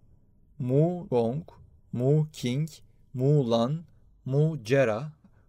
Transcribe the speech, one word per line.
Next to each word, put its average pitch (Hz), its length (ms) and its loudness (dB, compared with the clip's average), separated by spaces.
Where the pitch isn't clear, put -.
Mu 156 520 0
Gong, 123 340 -2
Mu 151 400 0
King, 135 360 -4
Mu 135 360 2
Lan, 127 340 0
Mu 147 400 0
Jera, 127 480 0